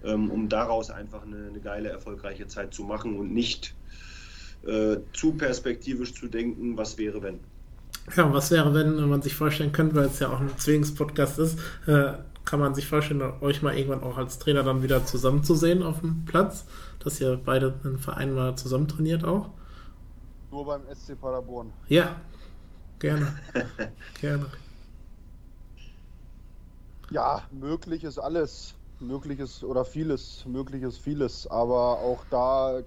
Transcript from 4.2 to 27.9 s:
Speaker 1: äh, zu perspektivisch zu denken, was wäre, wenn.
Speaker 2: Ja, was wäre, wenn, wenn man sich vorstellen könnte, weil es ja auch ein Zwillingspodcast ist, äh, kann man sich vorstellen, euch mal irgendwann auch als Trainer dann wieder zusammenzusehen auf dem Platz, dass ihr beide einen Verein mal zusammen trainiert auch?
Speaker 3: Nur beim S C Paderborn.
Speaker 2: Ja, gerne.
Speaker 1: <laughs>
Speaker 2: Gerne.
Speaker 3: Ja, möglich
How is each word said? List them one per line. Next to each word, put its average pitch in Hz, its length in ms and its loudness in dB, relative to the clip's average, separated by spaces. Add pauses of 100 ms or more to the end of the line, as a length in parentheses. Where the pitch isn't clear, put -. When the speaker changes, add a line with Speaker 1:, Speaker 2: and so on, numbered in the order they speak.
Speaker 1:
äh, 107 300 2 (160)
zu 160 180 2
perspektivisch 127 840 -2
zu 123 120 -10
denken, 117 480 -4
was 107 220 -6
wäre, 104 260 -4
wenn. 95 160 -8 (760)
Speaker 2:
Ja, 151 200 6
was 139 180 4
wäre, 151 220 8
wenn, 156 240 6
wenn 147 100 4
man 143 140 4
sich 143 140 -2
vorstellen 147 360 2
könnte, 156 240 4
weil 139 120 8
es - 120 0
ja 135 80 2
auch 127 140 0
ein 139 160 0
Zwillingspodcast 147 840 2
ist, 160 200 2 (280)
äh, 143 240 8 (320)
kann 147 160 2
man 139 160 4
sich 143 120 -2
vorstellen, 147 340 2 (180)
euch 143 220 2
mal 143 120 2
irgendwann 135 300 0
auch 127 140 -4
als 123 200 -4
Trainer 143 260 4
dann 131 200 4
wieder 127 220 6
zusammenzusehen 147 760 6
auf 160 200 0
dem 160 240 0
Platz, - 400 2 (340)
dass - 220 -4
ihr 127 200 2
beide 131 340 2 (100)
einen 131 140 -2
Verein 139 340 -2
mal 127 240 0
zusammen 131 320 0
trainiert 160 340 0
auch? 190 260 0 (1000)
Speaker 3:
Nur 143 140 -8
beim 143 160 -4 (100)
S - 140 -14
C 139 100 -10
Paderborn. 123 560 -6 (160)
Speaker 2:
Ja, 170 280 6 (840)
gerne. 147 340 2 (200)
Speaker 1:
<laughs> - 680 -6
Speaker 2:
Gerne. 143 240 0 (2750)
Speaker 3:
Ja, 135 320 0 (100)
möglich 160 520 -4